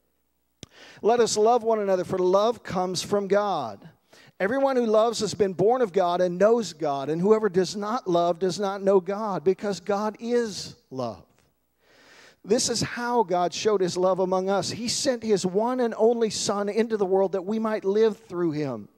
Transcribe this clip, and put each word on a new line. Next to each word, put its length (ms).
"let 180
us 160
love 260
one 180
another, 240
for 120
love 460
comes 400
from 260
God. 600
Everyone 360
who 100
loves 320
has 160
been 180
born 300
of 100
God 280
and 180
knows 340
God, 380
and 100
whoever 280
does 280
not 320
love 300
does 200
not 240
know 180
God, 440
because 360
God 400
is 560
love. 340
This 240
is 120
how 440
God 280
showed 280
his 160
love 240
among 280
us. 220
He 160
sent 380
his 200
one 360
and 180
only 320
Son 380
into 280
the 80
world 280
that 120
we 140
might 260
live 320
through 360
him. 460